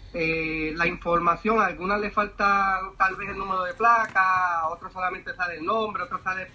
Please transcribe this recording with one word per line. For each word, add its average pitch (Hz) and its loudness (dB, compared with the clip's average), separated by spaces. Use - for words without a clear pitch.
eh, 160 -2
la 170 2
información, 170 2
a 202 4
algunas 185 0
le 208 -2
falta 202 2
tal 190 2
vez 196 -8
el 196 -8
número 190 -2
de 180 -4
placa, 185 2
a 160 -2
otros 170 -10
solamente 185 -6
sale 175 -4
el 156 -10
nombre, 214 -2
a 175 -6
otros 180 -8
sale, 185 -6